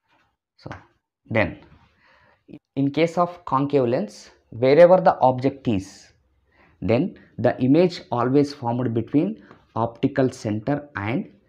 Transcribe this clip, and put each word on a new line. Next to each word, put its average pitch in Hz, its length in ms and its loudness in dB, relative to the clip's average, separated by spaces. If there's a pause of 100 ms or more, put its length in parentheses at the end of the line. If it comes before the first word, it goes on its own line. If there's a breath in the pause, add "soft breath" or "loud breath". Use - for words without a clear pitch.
(560)
So - 140 -18 (560)
then, 101 340 -4 (1120 soft breath)
in 139 160 -2
case 165 260 -2
of 175 280 -4
concave 139 420 0
lens, 139 440 -6 (200)
wherever 160 500 6
the 175 200 2
object 127 480 0
is, - 440 -6 (680 soft breath)
then 120 340 0 (220 loud breath)
the 120 240 0
image 160 480 2
always 131 420 0
formed 120 400 -4
between 143 500 -2 (340 loud breath)
optical 131 540 -2
center 110 680 -6
and 113 340 -6 (180 soft breath)